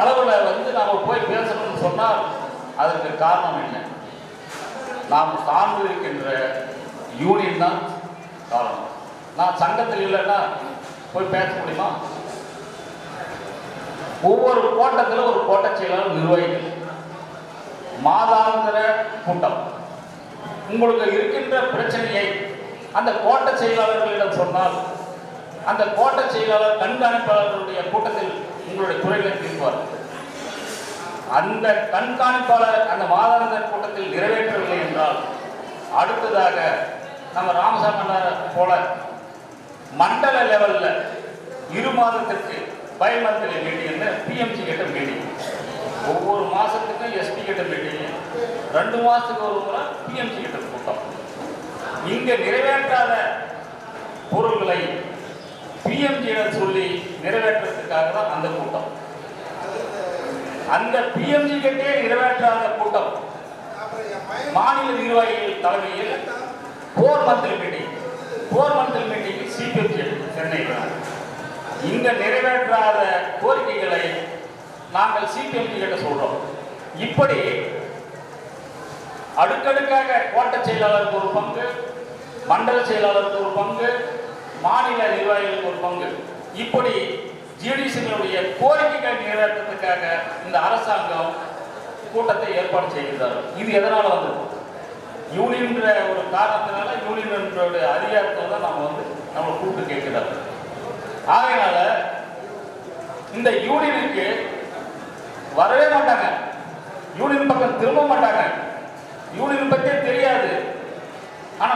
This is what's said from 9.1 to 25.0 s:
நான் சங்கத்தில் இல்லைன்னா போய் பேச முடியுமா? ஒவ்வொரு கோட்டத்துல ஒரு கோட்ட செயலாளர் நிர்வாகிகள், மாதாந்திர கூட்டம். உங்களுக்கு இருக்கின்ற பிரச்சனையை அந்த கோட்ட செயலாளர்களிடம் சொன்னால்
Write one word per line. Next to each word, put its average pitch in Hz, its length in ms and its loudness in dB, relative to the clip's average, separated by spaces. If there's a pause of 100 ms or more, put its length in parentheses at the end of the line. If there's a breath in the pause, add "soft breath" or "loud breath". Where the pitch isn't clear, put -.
நான் 175 240 2
சங்கத்தில் 208 440 2
இல்லைன்னா 190 320 2 (720)
போய் 190 220 0
பேச 185 240 2
முடியுமா? 170 280 -2 (2500)
ஒவ்வொரு 247 300 6 (180)
கோட்டத்துல 240 520 4
ஒரு - 160 4
கோட்ட 196 220 6 (100)
செயலாளர் 185 400 0
நிர்வாகிகள், 175 480 2 (1400)
மாதாந்திர 220 720 6 (480)
கூட்டம். 175 320 2 (1120)
உங்களுக்கு 233 340 6 (100)
இருக்கின்ற - 460 2 (120)
பிரச்சனையை 220 520 0 (720)
அந்த 240 120 4 (140)
கோட்ட 269 240 6 (140)
செயலாளர்களிடம் 214 760 2
சொன்னால் 180 360 2 (960)